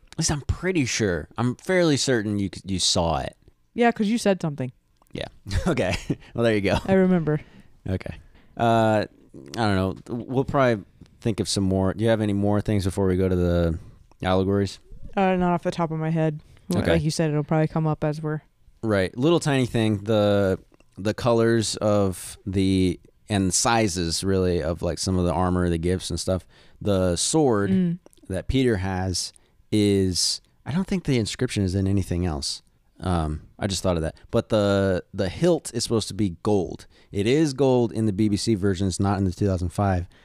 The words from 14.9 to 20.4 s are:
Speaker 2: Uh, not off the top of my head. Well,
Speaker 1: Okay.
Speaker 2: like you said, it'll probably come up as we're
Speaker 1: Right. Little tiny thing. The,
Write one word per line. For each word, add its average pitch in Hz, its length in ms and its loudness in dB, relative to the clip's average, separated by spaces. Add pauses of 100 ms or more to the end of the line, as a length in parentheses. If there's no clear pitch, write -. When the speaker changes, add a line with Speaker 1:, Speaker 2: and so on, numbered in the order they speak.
Speaker 2:
Uh, 190 200 2
not 180 160 2
off 170 100 -2
the 180 80 -2
top 170 220 -4
of 160 60 -4
my 160 120 -2
head. 156 300 0 (280)
Well, 175 140 0
Speaker 1:
Okay. 175 100 2
Speaker 2:
like 165 100 2
you 156 80 0
said, 160 200 0
it'll 147 140 0
probably 156 240 0
come 160 180 -2
up 156 160 -2
as 151 180 -2
we're 156 200 -6 (420)
Speaker 1:
Right. 101 340 2
Little 156 240 4
tiny 135 260 2
thing. 110 320 2
The, 101 600 2 (400)